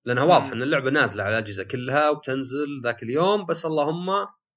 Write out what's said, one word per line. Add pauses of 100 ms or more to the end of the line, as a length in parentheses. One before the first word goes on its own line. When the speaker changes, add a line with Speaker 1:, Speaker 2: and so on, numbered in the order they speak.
Speaker 1:
لأنها
Speaker 2:
مم.
Speaker 1:
واضح
إن
اللعبة
نازلة
على
الأجهزة
كلها
وبتنزل
ذاك
اليوم،
بس
اللهم (300)